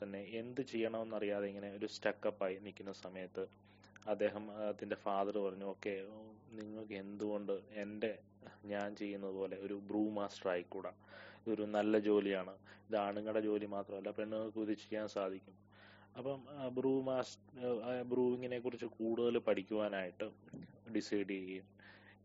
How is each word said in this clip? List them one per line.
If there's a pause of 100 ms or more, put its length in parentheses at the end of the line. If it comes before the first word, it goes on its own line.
തന്നെ
എന്ത്
ചെയ്യണമെന്നറിയാതെ
ഇങ്ങനെ
ഒരു
സ്റ്റക്കപ്പായി
നിൽക്കുന്ന
സമയത്ത് (600)
അദ്ദേഹം,
അതിൻ്റെ
ഫാദർ
പറഞ്ഞു,
"ഓക്കെ, (460)
നിങ്ങൾക്ക്
എന്തുകൊണ്ട് (180)
എൻ്റെ, (460)
ഞാൻ
ചെയ്യുന്നത്
പോലെ
ഒരു
ബ്രൂ
മാസ്റ്റർ
ആയിക്കൂടാ? (540)
ഇതൊരു
നല്ല
ജോലിയാണ്, (380)
ഇത്
ആണുങ്ങളുടെ
ജോലി
മാത്രമല്ല,
പെണ്ണുങ്ങൾക്ക്
ഇത്
ചെയ്യാൻ
സാധിക്കും." (500)
അപ്പം,
ആ,
ബ്രൂ
മാസ്-, (240)
ആ,
ബ്രൂവിങ്ങിനെ
കുറിച്ച്
കൂടുതൽ
പഠിക്കുവാനായിട്ട് (640)
ഡിസൈഡ്
ചെയ്യുകയും (600)